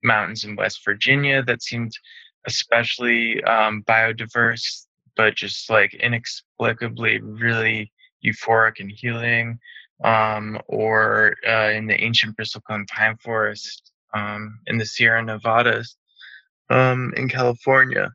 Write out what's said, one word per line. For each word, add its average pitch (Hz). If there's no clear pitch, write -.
mountains 107
in 104
West 101
Virginia 135
that 117
seemed 117
especially, 117
um, 107
biodiverse, 113
but 107
just, -
like, 104
inexplicably 113
really 110
euphoric 110
and 98
healing. 117
Um, 110
or, 110
uh, 110
in 110
the 110
ancient 110
bristlecone 107
pine 110
forest, 107
um, 107
in 113
the 110
Sierra 113
Nevadas, 113
um, 127
in 127
California. 127